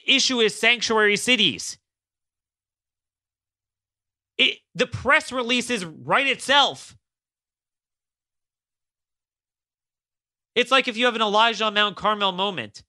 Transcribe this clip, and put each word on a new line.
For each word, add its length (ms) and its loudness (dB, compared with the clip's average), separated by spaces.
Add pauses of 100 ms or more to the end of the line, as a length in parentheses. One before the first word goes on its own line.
issue 320 2
is 180 2
sanctuary 600 2
cities. 600 0 (2500)
It, 220 0 (140)
the 140 -2
press 460 -2
releases 500 -4
write 440 -4
itself. 680 0 (3500)
It's 160 2
like 160 4
if 80 -6
you 80 -2
have 120 2
an 60 -2
Elijah 440 2
on 80 -2
Mount 240 0
Carmel 340 0
moment, 580 -8